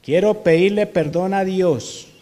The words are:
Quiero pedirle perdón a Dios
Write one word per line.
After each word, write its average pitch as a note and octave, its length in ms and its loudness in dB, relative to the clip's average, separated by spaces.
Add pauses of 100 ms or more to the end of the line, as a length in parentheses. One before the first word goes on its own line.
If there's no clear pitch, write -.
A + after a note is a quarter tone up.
Quiero G3+ 400 0
pedirle G3 440 2
perdón E3+ 460 -2
a G3 140 -2
Dios F#3 640 -2 (140)